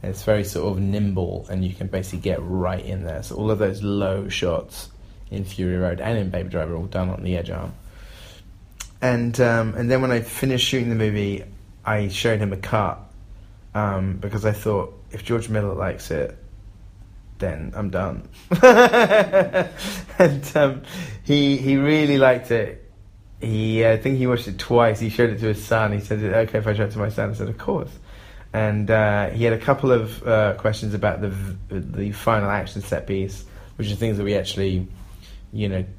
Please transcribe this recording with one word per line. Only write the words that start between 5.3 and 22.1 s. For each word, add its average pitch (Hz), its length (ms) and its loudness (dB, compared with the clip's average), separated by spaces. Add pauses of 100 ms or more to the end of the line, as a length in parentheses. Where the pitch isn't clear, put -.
Fury 92 320 -4
Road 90 240 -2
and 113 180 -2
in 98 120 -2
Baby 90 180 -4
Driver 82 240 -4
are 85 60 -6
all 85 80 -6
done 92 240 -4
on 92 120 -6
the 90 140 -2
edge 85 140 -4
arm. 85 240 -8 (1300)
And, 120 400 0
um, 117 340 2
and 120 160 0
then 131 100 4
when 127 100 2
I 117 100 2
finished 127 440 0
shooting 123 220 0
the 117 80 0
movie, 104 480 0 (400)
I 107 240 0
showed 110 320 0
him 98 140 0
a 95 40 -6
cut, 101 400 -2 (800)
um, 98 460 0
because 104 240 -4
I 107 80 4
thought, 107 440 -2 (140)
if - 140 -12
George 117 240 -2
Miller 104 240 0
likes - 380 -4
it, 76 260 -4 (1000)
then 78 360 -6
I'm 101 160 -6
done. 90 360 -4 (220)
<laughs> 175 100 2 (1600)
And, 147 380 4
um, 135 240 2 (420)
he, 143 340 4
he 135 200 2
really 147 400 4